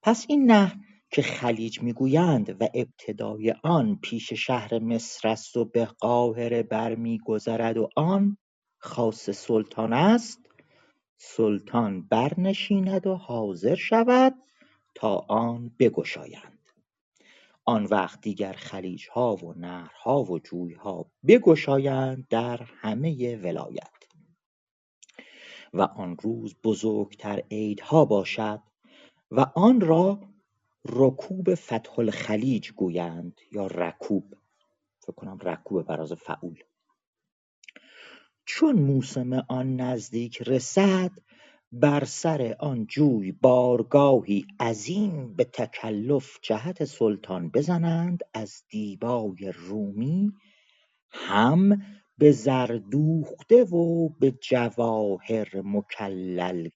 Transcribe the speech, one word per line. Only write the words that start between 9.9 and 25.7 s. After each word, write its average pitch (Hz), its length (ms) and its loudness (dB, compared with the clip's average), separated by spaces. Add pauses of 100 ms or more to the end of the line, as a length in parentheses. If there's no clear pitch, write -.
است، 202 480 2 (760)
سلطان 104 920 -2
برنشیند 185 1000 0
و 190 80 0
حاضر 110 600 -2
شود 247 600 4 (600)
تا 104 220 -2
آن 117 640 -2
بگشایند. - 800 -2 (1040)
آن 110 200 0
وقت 95 360 -2
دیگر 98 320 -6
خلیج‌ها 95 840 -6
و 85 200 -14
نهرها 87 680 -4
و 92 160 -4
جوی‌ها 85 720 -10 (160)
بگشایند 139 1040 4
در 120 300 -2 (200)
همه 120 560 -4
ولایت - 540 -8 (1800)